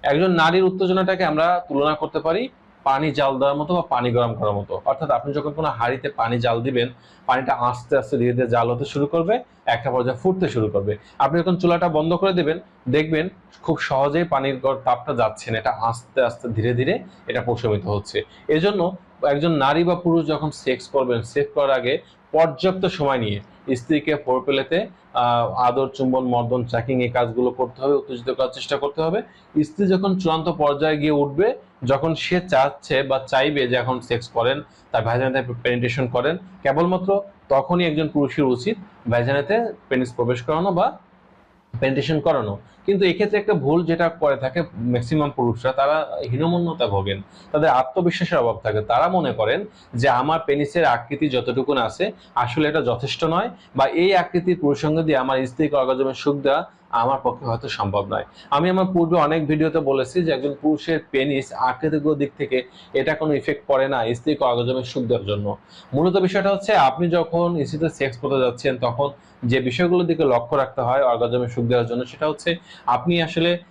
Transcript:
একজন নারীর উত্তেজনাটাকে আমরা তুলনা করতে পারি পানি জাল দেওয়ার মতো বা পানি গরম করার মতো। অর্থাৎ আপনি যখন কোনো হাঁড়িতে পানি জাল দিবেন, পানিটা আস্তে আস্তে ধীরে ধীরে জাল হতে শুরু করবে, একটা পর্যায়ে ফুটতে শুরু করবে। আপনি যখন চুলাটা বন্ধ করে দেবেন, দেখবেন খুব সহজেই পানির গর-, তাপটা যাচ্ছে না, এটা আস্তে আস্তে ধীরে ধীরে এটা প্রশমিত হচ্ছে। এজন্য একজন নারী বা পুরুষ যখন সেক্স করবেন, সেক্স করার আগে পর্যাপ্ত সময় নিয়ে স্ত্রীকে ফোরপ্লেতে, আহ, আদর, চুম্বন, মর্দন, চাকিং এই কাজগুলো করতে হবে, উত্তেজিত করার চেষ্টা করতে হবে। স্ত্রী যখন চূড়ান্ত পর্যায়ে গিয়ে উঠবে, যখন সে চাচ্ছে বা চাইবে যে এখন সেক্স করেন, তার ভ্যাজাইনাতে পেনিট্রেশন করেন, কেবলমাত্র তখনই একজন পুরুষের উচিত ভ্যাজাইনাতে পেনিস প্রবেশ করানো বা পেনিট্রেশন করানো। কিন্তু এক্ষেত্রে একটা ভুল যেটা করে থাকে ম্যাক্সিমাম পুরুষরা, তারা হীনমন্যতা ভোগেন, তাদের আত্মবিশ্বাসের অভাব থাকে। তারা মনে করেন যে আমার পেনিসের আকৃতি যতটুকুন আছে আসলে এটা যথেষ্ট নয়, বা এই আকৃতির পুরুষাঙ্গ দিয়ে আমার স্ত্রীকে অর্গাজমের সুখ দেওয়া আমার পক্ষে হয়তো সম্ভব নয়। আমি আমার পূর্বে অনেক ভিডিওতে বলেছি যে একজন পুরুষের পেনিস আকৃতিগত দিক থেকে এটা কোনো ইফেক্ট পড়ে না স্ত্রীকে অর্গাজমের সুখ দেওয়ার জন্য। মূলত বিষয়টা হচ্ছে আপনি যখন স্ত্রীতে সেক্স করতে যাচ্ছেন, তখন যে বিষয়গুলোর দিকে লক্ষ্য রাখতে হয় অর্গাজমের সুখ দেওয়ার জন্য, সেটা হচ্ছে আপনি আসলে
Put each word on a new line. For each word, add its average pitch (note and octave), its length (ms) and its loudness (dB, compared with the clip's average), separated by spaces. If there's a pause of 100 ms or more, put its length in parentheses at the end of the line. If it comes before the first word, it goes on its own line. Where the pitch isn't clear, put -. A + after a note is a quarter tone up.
একজন E3 280 2
নারীর E3+ 320 4
উত্তেজনাটাকে F#3 600 2
আমরা E3+ 440 0
তুলনা D3 280 0
করতে D3+ 240 -4
পারি E3 300 -2 (340)
পানি C#3 280 0
জাল C3+ 280 0
দেওয়ার C#3+ 180 2
মতো D#3 180 -2
বা E3+ 140 0
পানি B2 220 0
গরম A#2 220 2
করার G#2 200 -2
মতো। G2+ 320 -6
অর্থাৎ C#3 240 -2
আপনি C#3 240 0
যখন D3 180 -4
কোনো D3+ 180 -2
হাঁড়িতে B2 400 -4
পানি A#2+ 300 -2
জাল A#2 220 0
দিবেন, A#2+ 260 0 (380)
পানিটা C3 280 0
আস্তে A#2+ 440 0
আস্তে C3 200 -2
ধীরে A#2+ 160 2
ধীরে B2 140 0
জাল A#2 240 2
হতে A#2+ 140 -2
শুরু C#3+ 200 -2
করবে, E3 280 0 (320)
একটা A#2 260 0
পর্যায়ে B2 260 0
ফুটতে F#3 320 0
শুরু G#2+ 180 0
করবে। G2+ 300 -2 (220)
আপনি D3 200 2
যখন F3 180 2
চুলাটা F3 320 2
বন্ধ D#3 240 0
করে F#3+ 200 2
দেবেন, E3 240 0 (320)
দেখবেন D#3 360 0 (360)
খুব D3+ 180 -2
সহজেই C#3+ 440 0
পানির C3+ 360 0
গর-, C3+ 260 0
তাপটা B2+ 300 0
যাচ্ছে A2+ 360 -2
না, A2+ 60 0
এটা A#2 140 -2
আস্তে A#2 500 -4
আস্তে A#2 280 -2
ধীরে A2 240 0
ধীরে C3+ 200 0 (340)
এটা A#2 140 -4
প্রশমিত A2 440 -2
হচ্ছে। G2+ 320 -4 (300)
এজন্য F3+ 340 2 (460)
একজন C#3+ 240 2
নারী D3 320 2
বা F3 120 2
পুরুষ E3 320 0
যখন D3+ 240 -2
সেক্স - 360 -4
করবেন, B2 340 0
সেক্স C#3+ 320 -4
করার C#3 180 2
আগে B2+ 220 0 (380)
পর্যাপ্ত F3 540 2
সময় C#3 320 0
নিয়ে G#2 220 -2 (360)
স্ত্রীকে D3+ 400 0
ফোরপ্লেতে, C3+ 720 0 (260)
আহ, A#2+ 400 2
আদর, B2 340 2
চুম্বন, C3 380 0
মর্দন, A#2+ 400 0
চাকিং B2 380 0
এই A#2+ 60 0
কাজগুলো B2 420 0
করতে B2+ 300 -4
হবে, C#3 120 2
উত্তেজিত B2+ 360 -2
করার B2+ 240 0
চেষ্টা C3+ 240 -4
করতে C#3+ 240 -4
হবে। E3 180 0 (440)
স্ত্রী F#3+ 240 0
যখন F#3+ 320 2
চূড়ান্ত D#3+ 300 0
পর্যায়ে D3+ 480 2
গিয়ে D3+ 140 2
উঠবে, C#3+ 360 2 (380)
যখন C#3 300 2
সে F3+ 220 -2 (120)
চাচ্ছে C#3 540 2
বা C3+ 140 0 (100)
চাইবে C#3 400 2
যে B2 80 2
এখন B2 240 0
সেক্স A#2+ 300 -4
করেন, A#2+ 280 2 (340)
তার B2 120 0
ভ্যাজাইনাতে B2 500 0 (100)
পেনিট্রেশন B2 440 -2
করেন, B2+ 300 -2 (260)
কেবলমাত্র F3+ 460 0 (400)
তখনই F3 360 2
একজন D#3 220 0
পুরুষের C#3+ 380 0
উচিত B2+ 300 0 (320)
ভ্যাজাইনাতে C#3 480 0 (340)
পেনিস B2+ 260 0
প্রবেশ A#2+ 260 0
করানো E3+ 300 0
বা F3+ 160 2 (920)
পেনিট্রেশন C3+ 400 0
করানো। B2+ 380 0 (280)
কিন্তু G3 200 2
এক্ষেত্রে G3+ 340 0
একটা G#3 140 0
ভুল D#3+ 320 2
যেটা E3 240 2
করে D3 280 0
থাকে C3 220 -4 (180)
ম্যাক্সিমাম B2 540 0
পুরুষরা, A#2+ 400 0
তারা C#3 260 2 (340)
হীনমন্যতা E3 560 0
ভোগেন, G2 320 -2 (320)
তাদের D3+ 180 2
আত্মবিশ্বাসের E3+ 680 0
অভাব A#2 260 2
থাকে। G#2+ 180 0
তারা A#2+ 280 2
মনে E3 240 0
করেন A#2 260 0 (360)
যে B2 140 2
আমার C#3 360 2
পেনিসের D3 400 2
আকৃতি C3+ 440 0
যতটুকুন B2+ 480 0
আছে E3+ 340 -2 (240)
আসলে B2 320 0
এটা D3+ 140 0
যথেষ্ট A#2+ 420 -2
নয়, F3 260 0 (260)
বা C3+ 100 4
এই F3+ 300 2
আকৃতির F3 440 2
পুরুষাঙ্গ D3+ 420 2
দিয়ে D#3 160 2
আমার C3 280 0
স্ত্রীকে C#3+ 300 -2
অর্গাজমের C3 380 2
সুখ C#3+ 220 0
দেওয়া C#3 260 0 (280)
আমার B2+ 340 0
পক্ষে B2+ 220 -4
হয়তো A2+ 220 -4
সম্ভব G2 360 -4 (100)
নয়। G#2 120 -4 (240)
আমি D3+ 200 2
আমার F#3 240 2
পূর্বে E3+ 240 2
অনেক D3+ 300 2
ভিডিওতে D#3 320 0
বলেছি C3+ 440 0
যে D#3+ 80 0
একজন C#3 300 -2
পুরুষের D3+ 380 0 (120)
পেনিস C3+ 420 0
আকৃতিগত D3+ 640 0
দিক C#3+ 200 -2
থেকে C3 200 -2 (360)
এটা C3+ 220 0
কোনো D#3 180 0
ইফেক্ট C#3+ 340 -2
পড়ে C3+ 200 2
না A#2+ 280 -2
স্ত্রীকে D3 280 -2
অর্গাজমের B2 400 0
সুখ B2 200 -6
দেওয়ার A#2 220 0
জন্য। G#2 320 -4 (360)
মূলত F3 240 2
বিষয়টা F#3+ 360 0
হচ্ছে G3 200 -2
আপনি E3 360 4
যখন E3+ 380 0 (180)
স্ত্রীতে D#3 240 -4
সেক্স C3+ 280 -4
করতে C#3 220 0
যাচ্ছেন, B2 380 0
তখন B2 320 -2 (360)
যে B2+ 140 2
বিষয়গুলোর F3 480 0
দিকে E3 160 0
লক্ষ্য B2+ 340 2
রাখতে C3 240 -2
হয় B2+ 220 2
অর্গাজমের B2 440 0
সুখ A#2+ 180 -4
দেওয়ার A#2+ 220 2
জন্য, A#2+ 180 -4
সেটা - 220 -6
হচ্ছে E3 280 -2 (300)
আপনি E3+ 360 0
আসলে E3+ 360 0 (140)